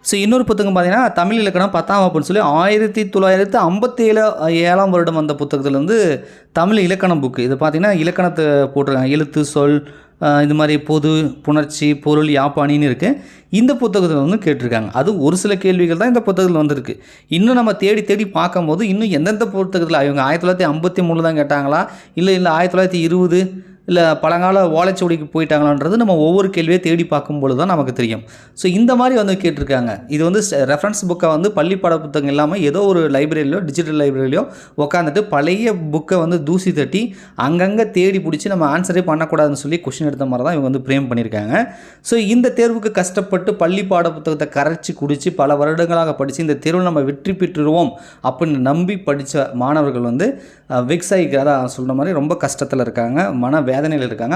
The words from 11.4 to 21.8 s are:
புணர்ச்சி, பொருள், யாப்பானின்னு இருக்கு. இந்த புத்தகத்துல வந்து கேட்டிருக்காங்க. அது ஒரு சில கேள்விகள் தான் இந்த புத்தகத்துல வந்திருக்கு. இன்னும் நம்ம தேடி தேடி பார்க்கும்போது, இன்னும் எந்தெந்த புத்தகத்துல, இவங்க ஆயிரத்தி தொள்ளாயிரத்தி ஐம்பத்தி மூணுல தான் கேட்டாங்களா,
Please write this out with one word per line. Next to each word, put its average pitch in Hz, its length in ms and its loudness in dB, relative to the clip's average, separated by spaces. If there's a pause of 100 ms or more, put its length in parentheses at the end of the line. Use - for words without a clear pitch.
புணர்ச்சி, 147 600 0
பொருள், 151 260 2
யாப்பானின்னு 143 600 2
இருக்கு. 175 200 0 (400)
இந்த 240 240 4
புத்தகத்துல 180 540 0
வந்து 202 100 0
கேட்டிருக்காங்க. 123 540 -2
அது 170 280 0
ஒரு 156 180 2
சில 196 200 0
கேள்விகள் 180 400 0
தான் 220 100 0
இந்த 247 180 2
புத்தகத்துல 185 380 2
வந்திருக்கு. 143 400 -4 (240)
இன்னும் 214 280 2
நம்ம 226 180 2
தேடி 208 300 0
தேடி 208 240 0
பார்க்கும்போது, 175 600 -2
இன்னும் 202 220 0
எந்தெந்த 196 360 0
புத்தகத்துல, 180 580 -2
இவங்க 143 180 0
ஆயிரத்தி 165 260 0
தொள்ளாயிரத்தி 180 220 0
ஐம்பத்தி 175 340 -2
மூணுல 165 180 0
தான் 165 160 0
கேட்டாங்களா, 143 500 0 (260)